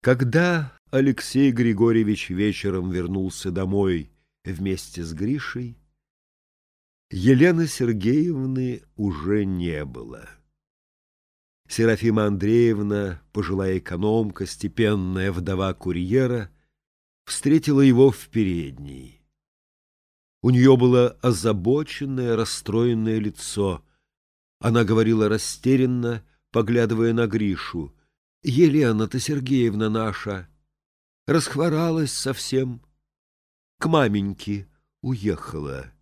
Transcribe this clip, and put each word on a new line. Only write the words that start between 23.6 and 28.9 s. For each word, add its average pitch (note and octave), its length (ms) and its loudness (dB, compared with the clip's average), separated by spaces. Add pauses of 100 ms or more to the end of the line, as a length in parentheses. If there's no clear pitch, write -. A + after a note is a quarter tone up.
Она A#2 220 2
говорила A2 460 2
растерянно, B2 1000 -2 (240)
поглядывая A2+ 640 2
на A#2 160 0
Гришу: F#2+ 680 -4 (480)
«Елена-то C3 760 2